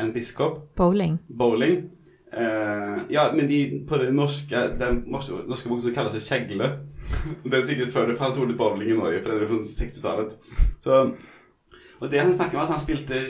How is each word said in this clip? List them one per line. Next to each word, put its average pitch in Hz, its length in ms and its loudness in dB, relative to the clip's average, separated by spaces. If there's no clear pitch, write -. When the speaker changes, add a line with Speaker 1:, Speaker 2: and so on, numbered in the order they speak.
Speaker 1:
en 113 100 -2
biskop. 139 460 -4
Speaker 2:
Bowling. 175 440 2
Speaker 1:
Bowling. 120 560 2
Eh, 104 720 -2
ja, 143 220 4
men 143 160 2
de, 143 140 2
på 151 100 0
det 127 140 0
norske, 139 540 0
den 123 300 0
norske, 120 400 -6
norske 120 240 -4
boken 120 160 -2
så 120 80 0
kalles 113 240 -2
det 104 80 -10
kjegle. 117 460 -2
<laughs> - 400 -4
Det 131 80 2
er 127 80 4
sikkert 123 300 -2
før 117 160 2
det 117 80 -2
fanns 135 180 0
ordet 120 220 0
bowling 107 320 2
i 113 80 4
Norge, 90 240 0
for 113 100 -4
det 104 140 0
er - 20 -2
fra 110 160 0
sekstitallet. - 720 -4
Så, 135 140 6
og 135 140 -6
det 143 100 4
han 180 140 6
snakket 156 240 -2
om, - 80 0
at 170 80 0
han 143 80 -2
spilte 131 460 -2